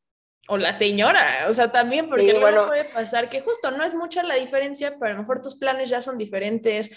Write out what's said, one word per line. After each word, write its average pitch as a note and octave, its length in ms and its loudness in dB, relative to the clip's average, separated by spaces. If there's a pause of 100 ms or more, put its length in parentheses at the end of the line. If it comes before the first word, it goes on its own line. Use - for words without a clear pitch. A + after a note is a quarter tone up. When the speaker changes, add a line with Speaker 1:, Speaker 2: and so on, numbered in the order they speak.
(480)
Speaker 1:
O G3+ 80 -2
la F#3+ 180 0
señora, G#3 760 2
o A3 60 0
sea, A#3 160 2
también, B3+ 380 0
porque A#3+ 160 2
Speaker 2:
Sí, G3 80 6
Speaker 1:
luego - 80 4
Speaker 2:
bueno. G#3 260 6
Speaker 1:
puede D4 200 0
pasar A#3 420 -4
que C4+ 120 -6
justo A4+ 300 -4
no C#4 140 -4
es E4+ 100 -4
mucha E4+ 300 -4
la E4 100 -2
diferencia, C#4 640 -4
pero A3+ 140 -2
a - 20 -10
lo G3+ 60 -8
mejor B3+ 220 -4
tus - 140 -12
planes C4 340 -2
ya A#3+ 100 0
son B3+ 180 -8
diferentes, G#3+ 800 -4